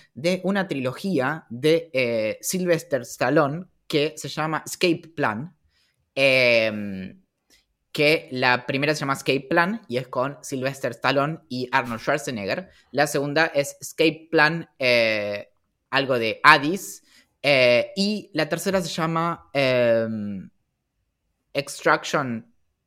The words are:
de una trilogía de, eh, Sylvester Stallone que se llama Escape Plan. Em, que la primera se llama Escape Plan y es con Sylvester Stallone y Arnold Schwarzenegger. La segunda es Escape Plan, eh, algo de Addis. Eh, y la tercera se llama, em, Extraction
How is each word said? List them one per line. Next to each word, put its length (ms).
de 300
una 240
trilogía 840
de, 440
eh, 480
Sylvester 600
Stallone 640
que 300
se 120
llama 360
Escape 360
Plan. 400
Em, 1000
que 380
la 340
primera 280
se 60
llama 140
Escape 360
Plan 380
y 100
es 120
con 320
Sylvester 500
Stallone 560
y 240
Arnold 300
Schwarzenegger. 680
La 160
segunda 400
es 320
Escape 500
Plan, 380
eh, 720
algo 300
de 240
Addis. 600
Eh, 540
y 380
la 160
tercera 320
se 80
llama, 640
em, 960
Extraction 920